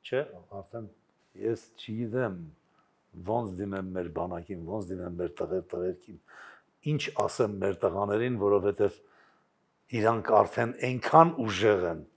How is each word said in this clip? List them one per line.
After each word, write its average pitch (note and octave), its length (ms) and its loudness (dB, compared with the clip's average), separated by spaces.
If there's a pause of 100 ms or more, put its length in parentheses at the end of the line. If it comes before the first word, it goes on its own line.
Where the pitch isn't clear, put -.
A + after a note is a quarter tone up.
Չէ, B2+ 160 -2 (280)
արդեն G2+ 420 -14 (440)
ես A2 360 -4
չգիտեմ A2+ 640 -6 (800)
ոնց G2 400 -4
դիմեմ F#2+ 340 -6
մեր F2+ 220 -6
բանակին, E2+ 540 -8
ոնց F#2 260 -8
դիմեմ F2+ 260 -8
մեր F2 160 -4
տղեր, F2 320 -4
տղերքին, - 540 -8 (640)
ինչ D3+ 200 -2 (120)
ասեմ G#2 400 0
մեր G2 240 -2
տղաներին, G#2 580 0
որովհետև G2+ 600 2 (920)
իրանք A2+ 400 2
արդեն A2+ 500 4
այնքան D#3 560 6
ուժեղ G#2 520 2
են D#2+ 140 -6 (140)